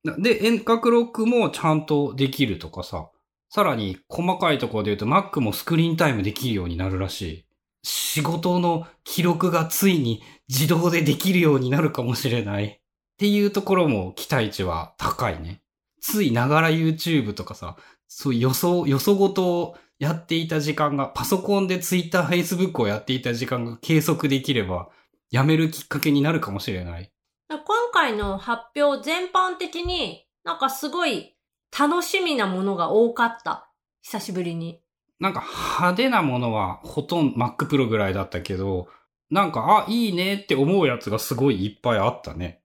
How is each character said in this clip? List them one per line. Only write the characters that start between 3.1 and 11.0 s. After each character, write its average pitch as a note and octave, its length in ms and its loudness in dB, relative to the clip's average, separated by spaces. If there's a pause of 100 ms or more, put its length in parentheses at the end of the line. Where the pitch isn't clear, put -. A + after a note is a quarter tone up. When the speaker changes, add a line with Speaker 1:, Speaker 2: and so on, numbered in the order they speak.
Speaker 1:
さ G#3 140 0
ら D3 120 2
に G2 220 -4 (100)
細 F3+ 300 -2
か E3 160 2
い C3+ 60 0
と A#2 100 -4
こ A2+ 80 -4
ろ G#2 60 0
で G#2 120 0
言 - 0 -
う - 20 -14
と G#2+ 80 -4
Mac D#3 360 0
も G#2+ 100 2
ス - 140 -8
ク E3 100 0
リ D#3+ 80 4
ー E3 80 2
ン D#3+ 60 -2
タ E3 100 2
イ C3 60 2
ム G#2 100 -2
で G#2+ 80 -2
き B2+ 160 -6
る A2 80 0
よ F2+ 100 -2
う - 40 -6
に E2+ 80 -6
な F#2 100 -2
る F#2 120 -2
ら F#2+ 100 -2
し - 120 -10
い。 D#2+ 240 -10 (380)
仕 - 400 -4
事 E3+ 360 0
の E3+ 280 0 (160)
記 - 200 -4
録 F3 280 2
が E3 140 2
つ G3 240 2
い E3+ 100 4
に A#2 220 0 (260)
自 C3 220 0
動 E3+ 200 4
で E3 120 4